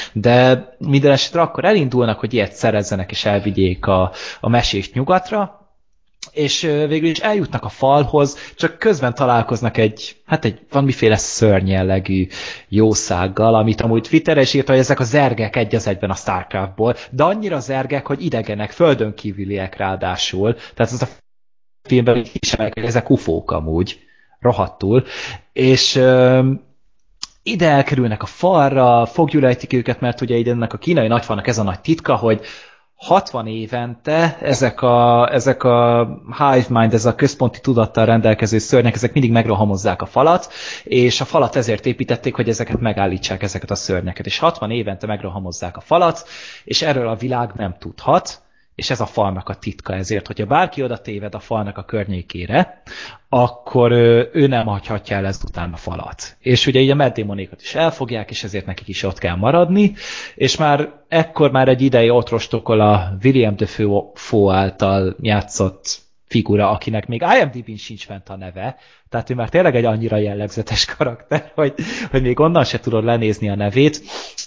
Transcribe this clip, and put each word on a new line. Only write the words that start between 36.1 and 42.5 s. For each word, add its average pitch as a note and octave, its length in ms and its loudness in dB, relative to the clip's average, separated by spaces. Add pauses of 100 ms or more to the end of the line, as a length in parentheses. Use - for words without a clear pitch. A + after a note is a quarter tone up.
hive C3 260 4 (160)
mind, A2+ 140 4
ez A2 100 2
a A#2 100 2
központi - 460 0
tudattal A#2 440 2
rendelkező A2 540 2
szörnyek, A#2+ 360 2
ezek A2+ 180 -2
mindig B2+ 200 2
megrohamozzák G#2 720 0
a F#2+ 40 -8
falat, D3 460 2 (320)
és B2 360 2
a C3+ 40 -2
falat C#3 320 0
ezért A2+ 300 -2
építették, A#2+ 480 -4
hogy A2+ 140 -2
ezeket A#2 320 -4